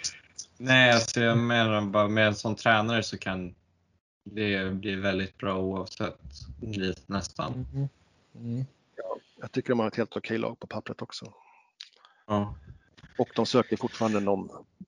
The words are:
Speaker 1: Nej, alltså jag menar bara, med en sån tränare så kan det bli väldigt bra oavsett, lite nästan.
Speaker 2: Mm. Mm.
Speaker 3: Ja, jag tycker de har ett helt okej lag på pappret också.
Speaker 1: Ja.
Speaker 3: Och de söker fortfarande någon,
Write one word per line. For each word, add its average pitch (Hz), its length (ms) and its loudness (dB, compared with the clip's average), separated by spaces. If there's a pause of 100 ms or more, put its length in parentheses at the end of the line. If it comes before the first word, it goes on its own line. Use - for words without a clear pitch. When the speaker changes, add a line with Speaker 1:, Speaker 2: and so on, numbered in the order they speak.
(580)
Speaker 1:
Nej, 127 340 6
alltså 117 300 4
jag 117 160 4
menar 117 440 2
bara, 104 260 2
med 107 200 4
en 104 80 2
sån 110 200 -2
tränare 110 480 4
så - 140 -6
kan 92 380 -6 (680)
det 101 500 -2
bli 95 220 -4
väldigt 95 420 -2
bra 95 200 -2
oavsett, 95 600 -4 (440)
lite 95 440 -4
nästan. 127 680 -6
Speaker 2:
Mm. 139 160 -2 (460)
Mm. 117 300 -6 (300)
Speaker 3:
Ja, - 200 -8 (260)
jag - 100 -12
tycker - 180 -2
de 120 100 4
har 110 80 2
ett - 80 -4
helt 113 220 -2
okej 113 200 -4
lag 113 220 -4
på - 80 -12
pappret - 340 -8
också. 117 320 -14 (920)
Speaker 1:
Ja. 104 280 -2 (640)
Speaker 3:
Och 117 180 0
de 113 100 2
söker 110 320 2
fortfarande 110 420 -2
någon, 98 300 0 (380)